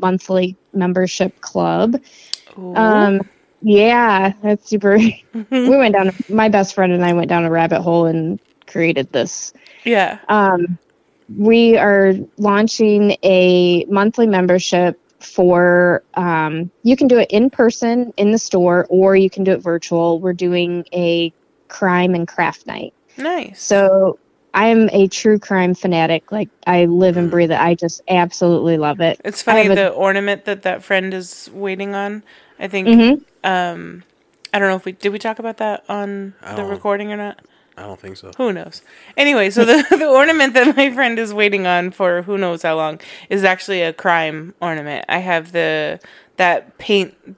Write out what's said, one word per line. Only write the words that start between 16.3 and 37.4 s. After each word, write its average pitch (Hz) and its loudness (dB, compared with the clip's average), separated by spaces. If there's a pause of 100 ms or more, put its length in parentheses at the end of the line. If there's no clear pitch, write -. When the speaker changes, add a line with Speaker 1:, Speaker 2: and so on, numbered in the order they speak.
Speaker 1:
you 247 4
can 285 2
do 240 4
it - 0
in 233 2
person 240 -2
in 202 2
the 226 2
store, 180 0
or 190 4
you 190 4
can 190 -6
do 190 2
it 165 0
virtual. 170 -2
We're 185 -4
doing 175 -4
a 170 -2 (360)
crime 180 0
and 170 -4
craft - -6
night. - -14 (220)
Speaker 2:
Nice. 285 -8
Speaker 1:
So 190 2 (360)
I'm 220 4
a 196 4
true 214 0
crime 185 0
fanatic. 165 -2
Like, 208 -6 (180)
I 175 4
live 175 2
and 175 0
Speaker 3:
Mm. 160 -6
Speaker 1:
breathe 170 2
it. - -2
I 170 2
just 170 -6
absolutely 175 0
love 147 -2
it. 165 -2
Speaker 2:
It's 202 -8
Speaker 1:
I 233 2
Speaker 2:
funny, 220 4
Speaker 1:
have 196 2
a - 2
Speaker 2:
the 196 2
ornament 196 -2
that 196 -8
that 190 -6
friend 190 -4
is 185 -12
waiting 196 -8
on, 202 -8 (360)
I 190 -10
think, 190 -4
Speaker 1:
Mm-hmm. 233 6 (260)
Speaker 2:
um, 175 -6 (520)
I 208 0
don't 196 0
know 190 -2
if 185 -10
we, 185 -10
did 202 -6
we 208 -8
talk 220 -6
about 226 -10
that 214 -6
on 202 -10 (100)
Speaker 3:
I - -16
Speaker 2:
the 208 -8
Speaker 3:
don't 196 -8
Speaker 2:
recording 202 -6
or 208 -10
not? 208 -12 (360)